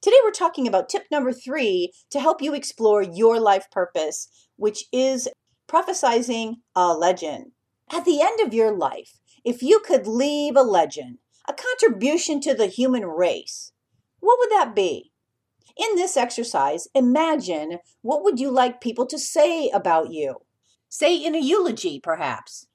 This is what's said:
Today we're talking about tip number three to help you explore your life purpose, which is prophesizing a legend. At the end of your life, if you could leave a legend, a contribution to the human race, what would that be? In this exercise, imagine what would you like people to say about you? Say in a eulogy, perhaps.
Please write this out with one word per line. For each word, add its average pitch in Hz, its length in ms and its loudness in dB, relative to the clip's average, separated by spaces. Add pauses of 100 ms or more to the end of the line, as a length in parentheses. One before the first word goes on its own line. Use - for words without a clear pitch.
Today 415 220 6
we're 427 80 2
talking 330 360 -2
about 220 220 0
tip - 220 -4
number 269 200 -2
three 233 600 -4 (180)
to 285 100 -4
help 311 220 0
you 285 140 -4
explore 214 480 0
your 220 360 2
life 196 320 2
purpose, 175 560 -6 (280)
which 214 360 -4
is 254 360 -2 (400)
prophesizing 240 880 -2 (200)
a 180 180 2
legend. 170 580 -2 (420)
At 339 120 -4
the 302 180 4
end 440 160 0
of 254 160 0
your 220 200 2
life, - 440 -6 (260)
if 240 160 -4
you 392 200 4
could 262 260 0
leave 285 480 0
a 269 80 8
legend, 151 560 0 (280)
a 285 60 -8
contribution 311 880 0
to 277 140 0
the 220 100 0
human 240 400 -2
race, 160 680 -4 (480)
what 466 200 4
would 480 100 2
that 311 260 2
be? 180 360 -2 (680)
In 427 180 -2
this 359 220 0
exercise, 185 800 -2
imagine 254 840 0 (240)
what 294 220 -2
would 349 160 2
you 277 100 -2
like 247 320 0
people 233 240 -4
to 277 140 -10
say 330 500 0
about 160 420 0
you? 147 260 -6 (520)
Say 330 280 2
in 302 180 -4
a 330 40 -2
eulogy, 277 600 -2
perhaps. 143 760 -6